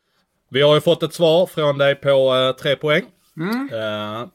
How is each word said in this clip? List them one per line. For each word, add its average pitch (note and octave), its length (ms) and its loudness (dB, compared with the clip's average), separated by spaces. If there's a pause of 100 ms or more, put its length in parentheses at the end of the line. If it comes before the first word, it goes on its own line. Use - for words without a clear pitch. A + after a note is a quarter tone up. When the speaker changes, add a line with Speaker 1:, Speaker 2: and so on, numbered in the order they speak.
(500)
Speaker 1:
Vi C3 120 0
har D3 120 6
ju D3+ 60 2
fått E3 220 0
ett D#3 120 -6
svar E3+ 320 2
från D3 320 -2
dig C#3 160 2
på, C3+ 400 2
eh, C3 280 -2
tre C#3 140 -2
poäng. D#3 280 -2 (320)
Speaker 2:
Mm. A#3 360 -6
Speaker 1:
Eh, G#2+ 640 -8